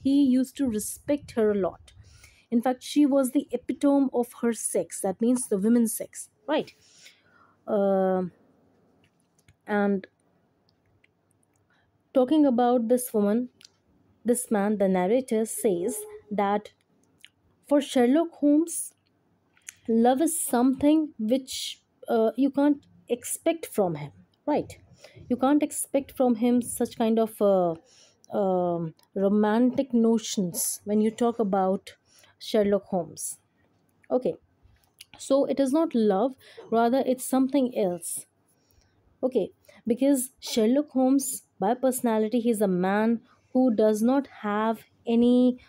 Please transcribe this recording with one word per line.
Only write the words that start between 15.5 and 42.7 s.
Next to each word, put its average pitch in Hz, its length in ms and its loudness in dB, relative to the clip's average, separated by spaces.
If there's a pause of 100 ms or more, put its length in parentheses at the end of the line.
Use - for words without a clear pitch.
that 208 400 -2 (960)
for 285 140 2
Sherlock 277 520 2
Holmes, 302 600 0 (920)
love 240 340 2
is 330 180 -2
something 277 800 0
which, 254 640 -6 (280)
uh, 226 260 2
you 277 160 0
can't 285 340 0 (220)
expect 320 580 -4
from 175 300 -2
him, 147 160 -12 (340)
right? 285 320 -4 (520)
You 247 80 -2
can't 294 260 2
expect - 480 -6
from 247 240 0
him 240 260 2
such - 360 -6
kind 226 200 0
of, 226 240 -2
uh, 185 340 2 (640)
um, 175 560 -2 (220)
romantic 220 800 0
notions 226 920 -2
when 208 160 0
you 220 100 2
talk 233 300 -2
about 190 560 -2 (420)
Sherlock 202 500 0
Holmes. - 520 -8 (720)
Okay, 254 240 -2 (800)
so 277 280 0
it 262 140 -2
is 262 120 0
not 320 240 0
love, 220 400 0 (340)
rather 233 360 2
it's 254 180 -2
something 262 540 0
else. 175 480 -4 (1000)
Okay, 247 280 -2 (360)
because 262 440 0 (100)
Sherlock 247 500 0
Holmes, 262 520 0 (160)
by 202 160 0
personality, 233 680 0
he 233 80 0
is 214 120 0
a 208 60 2
man 202 540 0 (320)